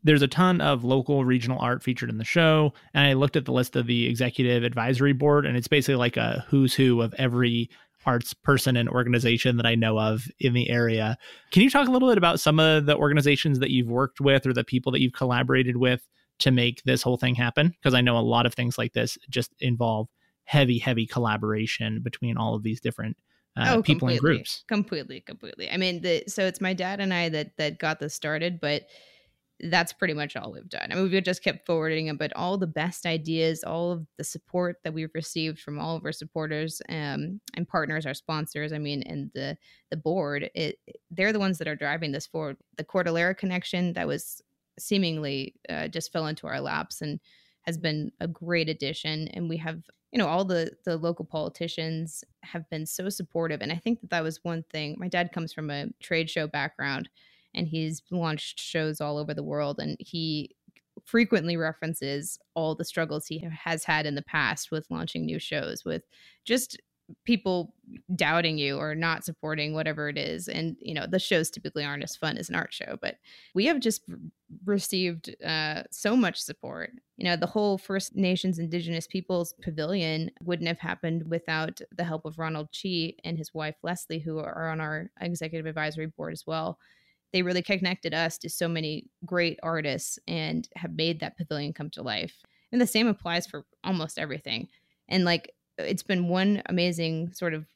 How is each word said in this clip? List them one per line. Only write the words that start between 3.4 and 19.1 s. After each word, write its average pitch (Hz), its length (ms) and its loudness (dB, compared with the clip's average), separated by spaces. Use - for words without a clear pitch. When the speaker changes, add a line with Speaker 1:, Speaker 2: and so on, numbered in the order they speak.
Speaker 1:
the 127 80 -2
list 123 240 2
of 120 100 2
the 120 200 4
executive 123 580 2
advisory 123 480 4
board, 147 340 4
and 123 100 2
it's 120 120 -2
basically 139 260 4
like 123 220 2
a 113 320 0
who's 135 260 6
who 123 260 6
of 113 180 0
every 120 520 2
arts 120 300 2
person 131 420 4
and 120 120 4
organization 120 720 4
that 117 80 2
I 117 100 6
know 113 240 4
of 110 260 0
in 123 140 4
the 123 140 2
area. 113 480 2
Can 185 100 10
you 262 80 10
talk 277 160 6
a 247 60 4
little 254 160 6
bit 226 100 8
about 170 220 6
some 156 180 6
of 156 280 8
the 147 100 6
organizations 147 640 6
that 127 100 2
you've 123 180 4
worked 127 320 2
with 139 240 6
or 131 80 4
the 120 120 2
people 127 260 2
that 135 100 4
you've 123 120 4
collaborated 127 640 4
with 123 320 2
to 135 100 6
make 123 320 4
this 127 200 4
whole 123 140 2
thing 123 200 2
happen? 135 440 4
'Cause 131 140 4
I 123 60 8
know 120 180 6
a - 20 4
lot 117 240 4
of 120 100 2
things 120 220 0
like 120 160 -2
this 117 240 0